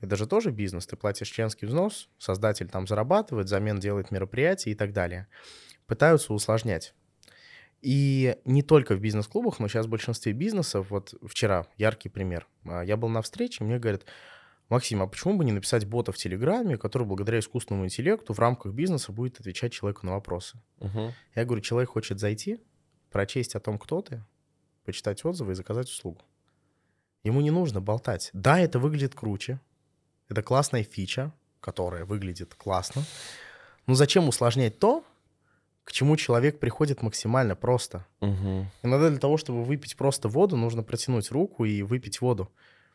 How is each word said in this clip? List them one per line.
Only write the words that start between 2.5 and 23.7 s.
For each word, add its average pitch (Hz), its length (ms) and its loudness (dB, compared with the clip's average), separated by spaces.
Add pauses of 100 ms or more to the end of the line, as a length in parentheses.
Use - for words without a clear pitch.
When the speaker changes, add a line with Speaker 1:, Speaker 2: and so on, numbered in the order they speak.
Speaker 1:
там 95 180 -4
зарабатывает, 113 600 2
взамен 101 320 0
делает 101 320 -2
мероприятия 117 600 0
и 107 40 0
так 101 200 -4
далее. 90 320 -2 (600)
Пытаются 147 460 4
усложнять. 107 600 0 (880)
И 135 540 2 (100)
не 139 160 6
только 139 320 6
в 95 60 0
бизнес-клубах, 110 600 -2
но 104 80 0
сейчас 113 180 0
в 110 40 -4
большинстве 113 420 -2
бизнесов, 143 580 -2
вот 101 240 -6 (140)
вчера 95 380 0 (120)
яркий 110 300 0
пример, 90 380 -4 (200)
а, 87 160 -6
я 101 140 0
был 117 140 -2
на 113 120 0
встрече, - 420 -6
мне 117 140 0
говорят: 110 280 -2 (640)
"Максим, 113 320 0
а 92 60 0
почему 196 280 -2
бы 170 80 2
не 113 80 2
написать 104 340 0
бота 113 260 -2
в - 40 -8
Телеграме, 139 640 -2
который 117 280 -2
благодаря 101 340 0
искусственному 98 460 -4
интеллекту 147 480 -2
в 98 40 -10
рамках 117 340 2
бизнеса 151 400 -2
будет 123 280 -6
отвечать 110 320 -6
человеку 101 340 -6
на 90 60 -2
вопросы?" 95 460 -6 (220)
Speaker 2:
Мгм. 107 340 -4 (200)
Speaker 1:
Я 117 100 0
говорю: 120 180 -2
"Человек 123 280 0
хочет 104 300 -4
зайти, 107 380 -2 (520)
прочесть 104 460 -2
о - 40 -6
том, 104 180 -4